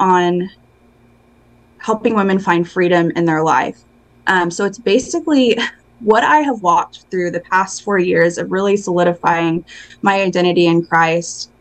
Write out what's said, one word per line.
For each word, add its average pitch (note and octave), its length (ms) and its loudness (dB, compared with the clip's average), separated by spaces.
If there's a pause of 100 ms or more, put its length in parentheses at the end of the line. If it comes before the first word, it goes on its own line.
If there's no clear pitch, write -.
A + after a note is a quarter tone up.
on F3+ 480 2 (1300)
helping A3+ 380 -2
women G3 240 0
find E3+ 300 0
freedom F3 460 2
in E3+ 100 0
their D#3+ 180 0
life. C#3 360 0 (480)
Um, F3 240 0
so G3+ 140 -4
it's G3 120 -6
basically C4 800 0 (220)
<laughs> - 200 -20
what A3 240 2
I D4+ 160 4
have C4+ 220 -2
walked F3 480 -2
through F3 220 -4
the E3+ 80 -6
past F#3 440 -4
four G3+ 140 0
years E3+ 400 2
of C3+ 140 -6
really G3 260 0
solidifying E3+ 880 -2 (360)
my G3 200 0
identity F3+ 460 2
in E3+ 180 2
Christ, E3 760 -2